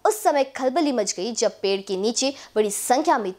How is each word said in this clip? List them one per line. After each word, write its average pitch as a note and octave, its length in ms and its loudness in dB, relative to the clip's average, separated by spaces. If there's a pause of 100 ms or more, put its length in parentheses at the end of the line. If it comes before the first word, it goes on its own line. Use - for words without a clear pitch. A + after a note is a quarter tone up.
उस - 160 0
समय C#4+ 200 4 (120)
खलबली C4+ 360 0
मच G#3+ 260 -2
गई G3+ 160 -4
जब G#3+ 280 -2
पेड़ G3 200 0
के G3 160 -4
नीचे A#3+ 360 0 (220)
बड़ी G#3+ 160 2
संख्या D4 460 2
में F#3+ 220 -4